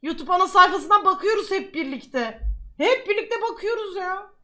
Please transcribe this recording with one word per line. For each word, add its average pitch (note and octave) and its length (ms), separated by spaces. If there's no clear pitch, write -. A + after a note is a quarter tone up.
YouTube D4+ 320
ana F#4 140
sayfasından F4+ 580
bakıyoruz F#4+ 460
hep F#4+ 240
birlikte. C4 640
Hep A4+ 320
birlikte G#4 320
bakıyoruz G#4+ 540
ya. F#4+ 320